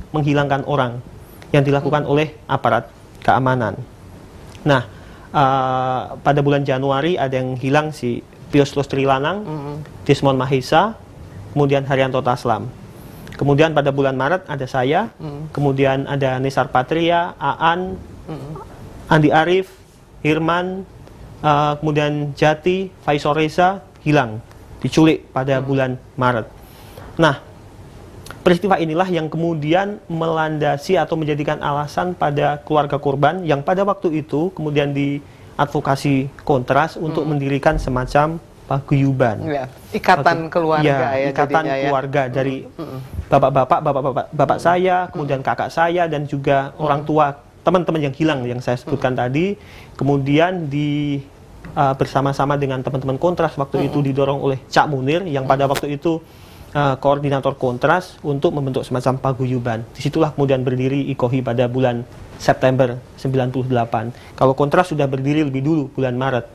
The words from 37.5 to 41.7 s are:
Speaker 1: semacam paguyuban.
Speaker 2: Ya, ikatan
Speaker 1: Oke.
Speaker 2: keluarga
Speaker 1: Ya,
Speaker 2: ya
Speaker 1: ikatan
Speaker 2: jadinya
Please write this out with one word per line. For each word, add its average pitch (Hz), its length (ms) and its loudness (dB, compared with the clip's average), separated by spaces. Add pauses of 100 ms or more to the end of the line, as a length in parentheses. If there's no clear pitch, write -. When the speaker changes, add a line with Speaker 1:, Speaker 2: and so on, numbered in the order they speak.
Speaker 1:
semacam 147 640 0 (280)
paguyuban. 135 800 0
Speaker 2:
Ya, 147 200 -4 (260)
ikatan 165 580 0
Speaker 1:
Oke. 156 40 -16
Speaker 2:
keluarga 156 320 2
Speaker 1:
Ya, 135 340 2
Speaker 2:
ya 135 140 0
Speaker 1:
ikatan 151 320 0
Speaker 2:
jadinya 139 80 -2